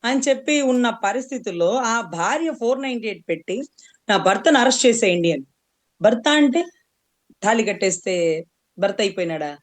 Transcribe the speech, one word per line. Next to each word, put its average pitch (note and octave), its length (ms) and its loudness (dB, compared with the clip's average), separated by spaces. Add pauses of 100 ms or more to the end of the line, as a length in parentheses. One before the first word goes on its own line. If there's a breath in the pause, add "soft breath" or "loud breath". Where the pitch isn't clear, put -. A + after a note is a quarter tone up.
అని B3+ 240 0
చెప్పి D4 320 0
ఉన్న B3 300 2
పరిస్థితుల్లో, G#3 840 -2
ఆ A#3+ 260 0
భార్య A3 600 -4
ఫోర్ B3+ 220 -2
నైంటీ A#3+ 260 -6
ఎయిట్ F3+ 200 -12
పెట్టి, F3+ 340 -6 (460 soft breath)
"నా G#3 80 4
భర్తను G#3 420 4
అరెస్ట్ B3+ 280 4
చేసేయండి" F3 460 2
అని. C#3 100 -4 (600)
భర్త A3+ 260 2
అంటే, D4 360 4 (800)
తాళి A3 220 2
కట్టేస్తే F3+ 800 -2 (340)
భర్త G3 220 -2
అయిపోయినాడా? E3 640 -4